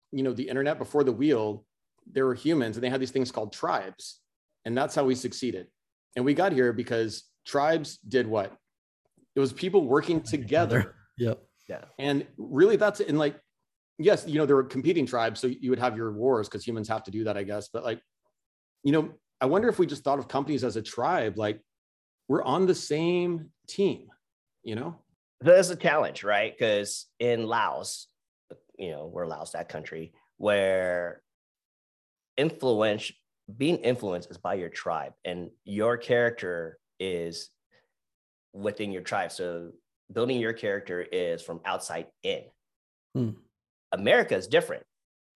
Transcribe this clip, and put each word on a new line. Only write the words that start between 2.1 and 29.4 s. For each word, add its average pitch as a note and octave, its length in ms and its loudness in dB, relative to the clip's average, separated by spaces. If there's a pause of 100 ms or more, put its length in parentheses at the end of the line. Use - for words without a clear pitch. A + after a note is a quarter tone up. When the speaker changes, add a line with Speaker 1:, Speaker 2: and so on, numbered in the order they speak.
Speaker 1:
were B2+ 100 2
humans, B2 420 0
and A#2+ 60 -6
they B2+ 60 0
had C3 120 0
these B2+ 100 -4
things B2+ 200 -2
called A2 220 -6
tribes. A2 680 -6 (440)
And A#2 120 -2
that's C#3+ 180 -2
how D3 100 4
we C3 100 4
succeeded. A#2 520 -6 (480)
And B2+ 100 0
we D3 80 4
got F3+ 200 2
here B2+ 200 4
because A2+ 520 -2 (200)
tribes D3+ 540 0
did A#2 280 2
what? G#2+ 300 -2 (800)
It C3+ 40 2
was C3 140 2
people F3+ 340 2
working D#3 360 2
together. C#3 720 2 (220)
Speaker 2:
Yep. A#2 260 -2 (260)
Speaker 3:
Yeah. - 160 -10 (140)
Speaker 1:
And C#3+ 280 0 (100)
really F#3+ 400 4
that's, G#3 240 2
and, D#3 180 0
like, C#3+ 200 0 (600)
yes, E3+ 280 4
you D3+ 120 0
know, D#3 80 4
there C#3 100 8
were C3+ 80 6
competing C3+ 420 0
tribes, A#2 340 -2
so C3 60 2
you B2+ 240 -4
would A#2+ 80 0
have A#2+ 180 0
your A2+ 160 -4
wars A2 360 0
'cause - 180 -10
humans A2+ 220 -4
have A2 160 -2
to G2 60 -16
do G#2+ 140 -4
that, G#2 120 -2
I G2+ 60 -4
guess. G2+ 260 -8
But, - 140 -8
like, A2+ 180 -4 (840)
you C#3+ 80 2
know, D#3 240 2 (260)
I C3 60 2
wonder G#3 220 4
if G#3 100 2
we F3 80 4
just C#3+ 160 -8
thought C#3+ 160 0
of B2 80 -8
companies C#3+ 360 -2
as A2+ 140 -2
a A2 60 -6
tribe, A#2+ 540 -2
like, G#2+ 240 -2 (640)
we're C#3 160 2
on E3 240 2
the F3+ 80 6
same E3+ 760 -2 (160)
team, - 440 -2 (520)
you A2 120 -8
know? D#3 280 -8 (380)
Speaker 3:
There's F3 300 8
a F3+ 60 -6
challenge, D3 460 2
right? G#2 340 0
'Cause G#2 500 0 (120)
in A#2 280 0
Laos, G2+ 600 -2 (720)
you F2 120 -6
know, D2+ 160 -10
we're E2+ 200 -6
Laos, D#2 260 -10